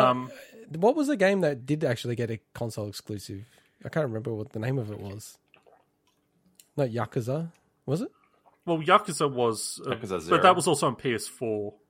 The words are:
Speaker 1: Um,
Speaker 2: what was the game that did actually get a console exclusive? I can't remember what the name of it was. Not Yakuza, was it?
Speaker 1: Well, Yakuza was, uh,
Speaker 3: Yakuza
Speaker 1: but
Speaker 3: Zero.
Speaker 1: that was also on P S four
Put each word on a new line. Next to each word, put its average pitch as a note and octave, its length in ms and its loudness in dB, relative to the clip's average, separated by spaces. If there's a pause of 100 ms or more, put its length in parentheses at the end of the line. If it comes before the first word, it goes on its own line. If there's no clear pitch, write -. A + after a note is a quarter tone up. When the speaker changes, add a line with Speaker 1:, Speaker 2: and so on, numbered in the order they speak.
(100)
Speaker 1:
Um, B2+ 220 -2 (420)
Speaker 2:
what G#3+ 220 4
was D4 100 2
the C#4+ 100 0
game F#3+ 260 4
that C#3 220 0
did D3+ 200 0
actually A#2+ 320 -2
get A2+ 160 -2
a A2+ 80 -8 (120)
console A2 360 -6
exclusive? G2+ 560 -10 (400)
I - 40 -12
can't D#3 180 0
remember A2+ 280 -4
what G#2+ 160 -8
the - 80 -8
name B2+ 200 0
of G#2+ 120 -4
it G#2 80 -10
was. G2+ 400 -12 (1400)
Not C#3 120 2
Yakuza, B2 640 -4 (340)
was D3 140 0
it? C#4 100 -6 (540)
Speaker 1:
Well, E3 140 0
Yakuza D#3 520 4
was, A#2+ 560 0
uh, C3+ 40 -2
Speaker 3:
Yakuza A2 200 -4
Speaker 1:
but F2+ 120 0
Speaker 3:
Zero. D#3+ 200 2
Speaker 1:
that F#3 140 8
was F3 100 0
also E3 200 4
on B2 100 0
P B2+ 180 0
S - 120 -4
four G#2+ 480 -4 (160)